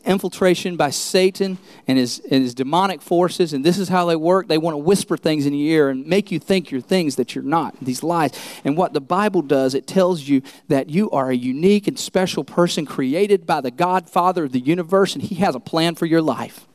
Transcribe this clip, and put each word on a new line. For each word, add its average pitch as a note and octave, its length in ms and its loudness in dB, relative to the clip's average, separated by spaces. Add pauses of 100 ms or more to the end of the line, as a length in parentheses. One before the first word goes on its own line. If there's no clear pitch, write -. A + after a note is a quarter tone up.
infiltration F#3 680 0
by D3+ 140 0
Satan F#3+ 720 -2 (280)
and C3 120 2
his, B2 200 -2
and C3+ 220 0
his B2 140 -4
demonic D#3+ 440 0
forces, E3+ 540 0
and C3+ 100 -4
this F3 140 4
is F#3+ 120 -4
how F3+ 180 2
they E3 80 2
work. F3 320 2
They D#3 100 2
want D#3+ 160 -2
to D3 60 -6
whisper F3+ 380 0
things D#3 280 0
in C#3+ 80 0
your D3 140 -2
ear D#3 220 4
and C3+ 180 -6
make G3 240 0
you E3 80 -2
think F#3+ 320 -2
you're C3 100 -4
things E3+ 360 0
that - 180 -4
you're C3 80 -6
not, C#3+ 360 -2
these B2+ 220 -6
lies. D#3+ 300 0 (320)
And C#3+ 120 -2
what F3 180 0
the D3 80 -2
Bible F#3 420 0
does, C3+ 320 0
it C3 100 -4
tells F3+ 380 0
you C3+ 180 2 (260)
that C#3 220 0
you F#3+ 220 0
are C3 180 0
a C3 60 0
unique D#3 520 2
and C3+ 120 -4
special F#3 440 -2
person F3 440 0
created E3+ 580 0
by E3 160 -2
the B2+ 80 -4
God F3 400 -2
Father F3+ 360 2
of C3 60 -6
the B2+ 100 0
universe, F3 520 2
and - 100 -8
He - 120 -8
has F3 180 0
a C3+ 60 -8
plan E3 340 0
for E3 140 -4
your D#3+ 160 2
life. A#2 520 -6